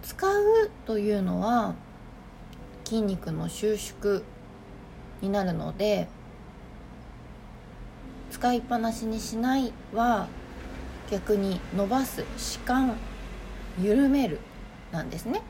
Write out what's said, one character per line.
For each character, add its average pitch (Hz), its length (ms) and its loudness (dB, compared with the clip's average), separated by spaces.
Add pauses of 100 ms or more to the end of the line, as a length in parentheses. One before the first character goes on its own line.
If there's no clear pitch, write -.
使 - 220 -4
う 415 460 6 (140)
と 220 140 2
い 208 120 4
う 202 100 4
の 180 200 2
は 208 340 4 (1080)
筋 220 160 2
肉 190 320 0
の 165 160 -2
収 214 280 0
縮 202 460 0 (1000)
に 196 80 0
な 196 140 2
る 185 80 2
の 160 240 -2
で、 196 320 4 (2250)
使 247 220 4
い 240 60 4
っ - 20 -4
ぱ 240 160 0
な 226 160 2
し 226 120 -4
に 220 140 -2
し 220 160 -6
な 254 220 4
い 254 160 2 (200)
は 226 340 4 (840)
逆 208 240 4
に 196 240 2 (160)
伸 196 120 4
ば 254 180 4
す、 - 180 -6 (140)
弛 - 260 -6
緩、 254 300 4 (880)
緩 226 260 8
め 269 220 6
る 147 100 -2 (540)
な 160 80 0
ん 170 80 -4
で 165 80 -4
す - 80 -6
ね。 339 240 0